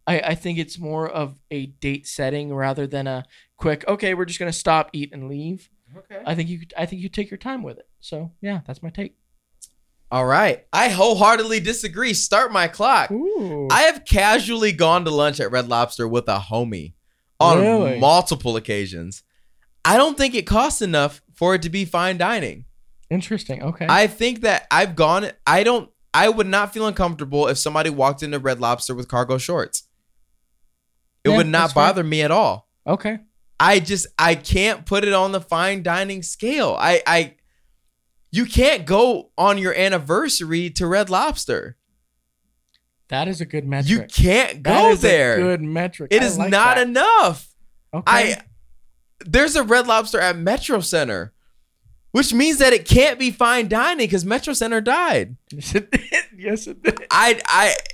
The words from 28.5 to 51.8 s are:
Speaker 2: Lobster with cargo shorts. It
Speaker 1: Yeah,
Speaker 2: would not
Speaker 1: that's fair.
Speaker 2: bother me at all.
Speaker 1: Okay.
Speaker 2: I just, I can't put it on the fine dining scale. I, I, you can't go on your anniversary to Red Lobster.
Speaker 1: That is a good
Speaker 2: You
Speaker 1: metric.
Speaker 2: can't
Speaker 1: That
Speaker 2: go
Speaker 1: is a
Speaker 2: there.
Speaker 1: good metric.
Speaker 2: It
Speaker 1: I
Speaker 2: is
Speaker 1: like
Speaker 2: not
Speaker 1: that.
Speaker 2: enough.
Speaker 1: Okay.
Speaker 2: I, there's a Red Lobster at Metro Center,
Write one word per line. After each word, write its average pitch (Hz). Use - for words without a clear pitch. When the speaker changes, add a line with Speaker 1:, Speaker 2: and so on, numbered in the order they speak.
Speaker 2:
Lobster 120
with 123
cargo 127
shorts. 127
It 143
Speaker 1:
Yeah, 185
Speaker 2:
would 208
not 160
Speaker 1:
that's 165
fair. 147
Speaker 2:
bother 185
me 156
at 151
all. 160
Speaker 1:
Okay. 208
Speaker 2:
I 190
just, 175
I 165
can't 185
put 202
it 202
on 190
the 190
fine 175
dining 185
scale. 220
I, 170
I, 165
you 226
can't 247
go 214
on 202
your 185
anniversary 175
to 180
Red 190
Lobster. 185
Speaker 1:
That 139
is 180
a 165
good 151
Speaker 2:
You 135
Speaker 1:
metric. 165
Speaker 2:
can't 180
Speaker 1:
That 185
Speaker 2:
go 453
Speaker 1:
is 427
a -
Speaker 2:
there. 131
Speaker 1:
good 180
metric. 165
Speaker 2:
It 226
Speaker 1:
I 254
Speaker 2:
is 196
Speaker 1:
like 190
Speaker 2:
not 226
Speaker 1:
that. 247
Speaker 2:
enough. 269
Speaker 1:
Okay. 156
Speaker 2:
I, -
there's 285
a 294
Red 240
Lobster 220
at 175
Metro 202
Center, 120